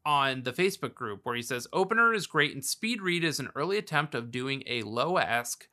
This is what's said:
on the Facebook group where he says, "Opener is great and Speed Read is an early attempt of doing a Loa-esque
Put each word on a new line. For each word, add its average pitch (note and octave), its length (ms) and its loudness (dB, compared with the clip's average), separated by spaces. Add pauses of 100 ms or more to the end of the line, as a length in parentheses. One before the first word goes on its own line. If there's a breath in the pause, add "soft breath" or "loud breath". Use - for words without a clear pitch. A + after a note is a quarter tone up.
on C3+ 380 2
the B2 100 -2
Facebook F3+ 400 0
group G#2 300 -6
where A#2+ 120 -2
he A#2+ 60 -2
says, B2 320 -4
"Opener A#3 400 4
is G3 140 -2
great D3 260 2
and C3+ 100 -8
Speed A3+ 380 -4
Read F3 220 0
is D3 160 0
an B2+ 160 -6
early F3 220 0
attempt D#3 380 -2
of A#2+ 160 -4
doing C3 360 -4
a A#2+ 160 -2
Loa-esque A#2+ 880 0